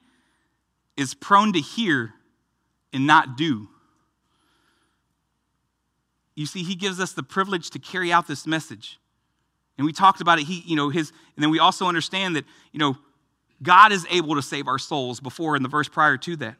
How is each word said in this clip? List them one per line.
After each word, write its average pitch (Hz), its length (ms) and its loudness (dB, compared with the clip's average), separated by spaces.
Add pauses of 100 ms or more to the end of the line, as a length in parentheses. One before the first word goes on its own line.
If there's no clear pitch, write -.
(960)
is 139 160 -4
prone 202 400 2
to 175 80 0
hear 143 540 -4 (800)
and 131 120 0
not 151 300 4
do. 123 320 -4 (2750)
You 151 120 -8
see, 180 160 -10
he 180 140 -6
gives 190 220 -6
us 185 140 -6
the 156 100 -10
privilege 190 480 -4
to - 80 -12
carry 175 320 -6
out 170 160 2
this - 200 -10
message. 147 520 -8 (760)
And 135 80 -2
we 160 80 -2
talked 190 300 2
about 170 160 4
it, 147 60 -2
he, 170 220 -8
you 165 100 -2
know, 147 120 0
his, 151 240 -4 (240)
and 143 60 -6
then 156 80 4
we 160 80 2
also 185 280 2
understand 180 500 -2
that, 135 100 -6 (260)
you 147 60 -8
know, 139 180 0 (680)
God 190 300 8
is 180 180 -2
able 165 240 -2
to 143 80 0
save 143 260 -8
our 131 120 -2
souls 127 400 -6
before 147 360 -4
in 135 60 -2
the 127 60 -2
verse 147 200 -2
prior 151 300 2
to 170 180 -8
that. 113 240 -10